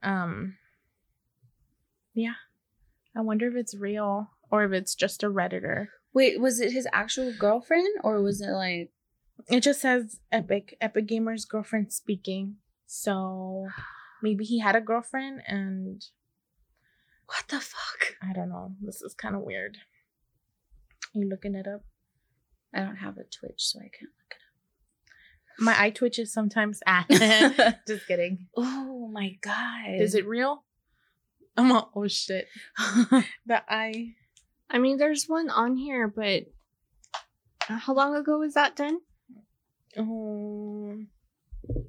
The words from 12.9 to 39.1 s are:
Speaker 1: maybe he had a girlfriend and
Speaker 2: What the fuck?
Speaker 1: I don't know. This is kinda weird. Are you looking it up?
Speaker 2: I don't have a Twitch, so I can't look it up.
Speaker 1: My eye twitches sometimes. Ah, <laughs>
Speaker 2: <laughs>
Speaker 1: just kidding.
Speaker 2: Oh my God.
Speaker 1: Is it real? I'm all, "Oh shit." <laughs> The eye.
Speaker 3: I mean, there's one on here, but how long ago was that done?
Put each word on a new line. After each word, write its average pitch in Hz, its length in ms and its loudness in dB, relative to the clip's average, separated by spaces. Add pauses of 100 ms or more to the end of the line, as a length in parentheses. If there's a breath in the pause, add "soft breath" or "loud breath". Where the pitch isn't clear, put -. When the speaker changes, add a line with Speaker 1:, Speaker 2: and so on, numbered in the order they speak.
Speaker 1:
maybe 214 220 0
he 233 160 0
had 208 160 4
a 226 40 4
girlfriend 247 680 -4
and 190 580 -6 (1200)
Speaker 2:
What - 220 -8
the 285 120 -4
fuck? - 600 -6
Speaker 1:
I 185 100 -6
don't 180 180 -6
know. 185 300 -10
This 202 220 -12
is - 120 -14
kinda 202 260 -8
weird. 104 380 -10 (1400)
Are 214 40 -6
you 202 100 -2
looking 196 260 -8
it 190 120 -10
up? 208 160 -10 (920)
Speaker 2:
I 196 60 -4
don't 190 160 -6
have 196 220 -12
a - 60 -16
Twitch, - 380 -12
so - 180 -4
I - 80 -18
can't - 300 -20
look - 120 -20
it - 60 -20
up. - 1200 -20
Speaker 1:
My 226 240 4
eye 208 80 4
twitches 233 420 -2
sometimes. 214 540 0
Ah, 180 220 4
<laughs> - 0 -
Speaker 2:
<laughs> 220 800 8
Speaker 1:
just 214 180 -6
kidding. 180 400 -2 (100)
Speaker 2:
Oh 262 520 -4
my 202 320 -6
God. 226 480 -6 (120)
Speaker 1:
Is 208 140 4
it 202 120 2
real? 254 380 -2 (920)
I'm 247 160 8
all, 220 240 2
"Oh 208 100 -2
shit." - 400 -4 (300 loud breath)
<laughs> - 0 - (680 loud breath)
The 233 220 2
eye. 220 460 -4 (540)
Speaker 3:
I 240 100 2
mean, 262 200 4
there's 294 280 2
one 320 220 0
on 247 280 2
here, 262 320 -2
but 208 380 -2 (1120)
how 233 340 -4
long 277 200 4
ago 302 260 0
was 302 140 -2
that 294 220 4
done? 302 220 -2 (960)